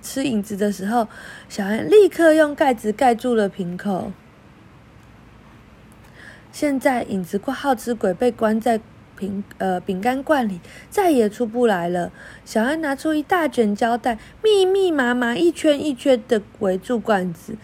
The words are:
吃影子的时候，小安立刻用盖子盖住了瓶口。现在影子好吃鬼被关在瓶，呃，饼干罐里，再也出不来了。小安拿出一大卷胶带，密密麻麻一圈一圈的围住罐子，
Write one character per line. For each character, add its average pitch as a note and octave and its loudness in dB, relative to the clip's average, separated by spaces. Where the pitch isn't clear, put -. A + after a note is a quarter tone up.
吃 - -6
影 A3+ -2
子 G3+ -8
的 G#3 -2
时 F#3 -8
候， A3 -2
小 G3 -6
安 A3+ -4
立 G4+ 8
刻 D#4+ 4
用 D4+ 2
盖 C4+ 2
子 G#3+ -4
盖 A#3+ 2
住 A#3+ -2
了 G3+ 2
瓶 F3+ -8
口。 F#3 -6
现 C#4+ 0
在 B3+ 2
影 F#3+ -4
子 G3+ -4
好 C4+ 0
吃 A#3+ -4
鬼 G3+ 0
被 A#3+ 0
关 A3 0
在 A3+ 0
瓶， G3+ -6
呃， F#3+ -2
饼 F#3 -6
干 B3 -2
罐 C4+ 0
里， F3+ -6
再 F#4+ 2
也 A#3+ 4
出 A3 -4
不 A#3+ 0
来 F3 0
了。 F3+ -4
小 - 0
安 D4 0
拿 C#4 -2
出 D#4 -2
一 D4+ 0
大 E4+ 0
卷 A3 0
胶 A#3 0
带， A3+ -4
密 G#4 4
密 F#4+ 2
麻 B3 0
麻 A#3+ 0
一 E4 2
圈 D4 0
一 D4 -2
圈 B3+ 2
的 G#3+ 0
围 F#3+ 0
住 A3+ -4
罐 F#3 -2
子， - -14